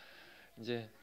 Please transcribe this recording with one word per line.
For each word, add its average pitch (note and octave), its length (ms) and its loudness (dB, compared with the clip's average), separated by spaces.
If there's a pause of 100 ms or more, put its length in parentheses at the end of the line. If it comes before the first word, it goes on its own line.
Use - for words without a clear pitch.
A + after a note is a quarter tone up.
(600)
이제 A2+ 300 4 (140)